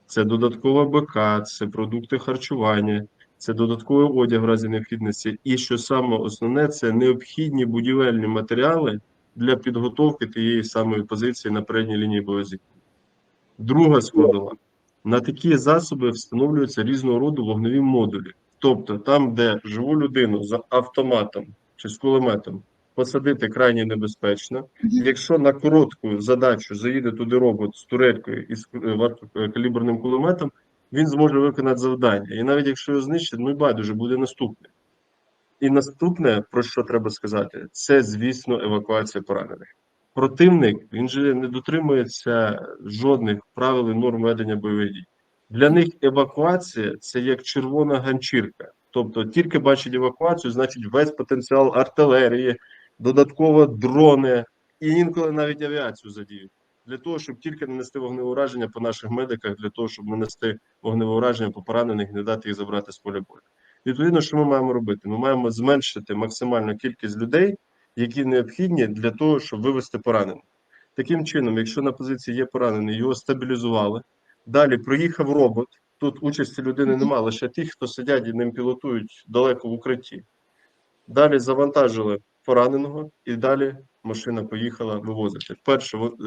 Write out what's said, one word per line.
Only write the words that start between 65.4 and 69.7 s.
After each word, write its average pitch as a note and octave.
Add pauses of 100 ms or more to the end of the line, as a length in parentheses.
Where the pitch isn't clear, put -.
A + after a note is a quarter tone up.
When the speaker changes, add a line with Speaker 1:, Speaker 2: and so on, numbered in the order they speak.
Speaker 1:
зменшити A#2
максимальну A2
кількість A2
людей, D#3+ (400)
які A#2+
необхідні C3
для G#2+
того, D3+
щоб G#2+
вивести C3